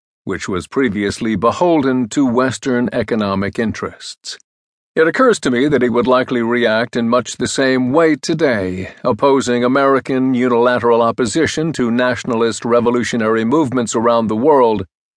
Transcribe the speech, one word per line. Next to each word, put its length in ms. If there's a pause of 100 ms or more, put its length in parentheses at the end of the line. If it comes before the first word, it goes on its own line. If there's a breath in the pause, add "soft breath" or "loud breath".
(240)
which 260
was 180
previously 680
beholden 720
to 160
Western 680
economic 640
interests. 800 (560)
It 140
occurs 320
to 100
me 200
that 120
he 60
would 180
likely 360
react 560
in 100
much 300
the 100
same 460
way 240
today, 760 (120)
opposing 580
American 720
unilateral 680
opposition 720
to 160
nationalist 760
revolutionary 800
movements 500
around 320
the 80
world, 500 (320)